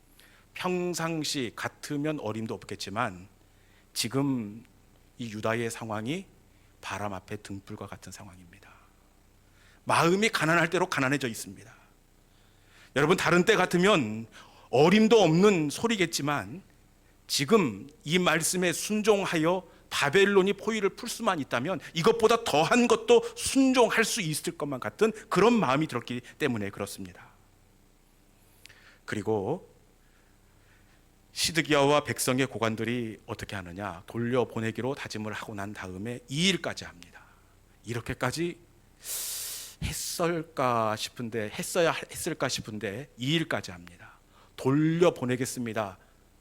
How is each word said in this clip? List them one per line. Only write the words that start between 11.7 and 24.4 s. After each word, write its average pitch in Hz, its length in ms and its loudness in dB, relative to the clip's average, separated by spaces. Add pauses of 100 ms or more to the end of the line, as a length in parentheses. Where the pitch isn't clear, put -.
여러분, 151 220 4
다른 170 280 4
때 214 100 4
같으면 175 720 2 (420)
어림도 208 520 8
없는 170 480 6
소리겠지만 147 920 -2 (680)
지금 139 600 0 (160)
이 170 160 0
말씀에 170 540 2
순종하여 185 920 0 (240)
바벨론이 196 640 4
포위를 208 360 -2
풀 - 180 -14
수만 214 320 -2
있다면 135 400 -2 (140)
이것보다 226 500 4
더한 220 440 4
것도 233 360 4 (140)
순종할 254 640 4
수 - 180 -4
있을 156 360 -6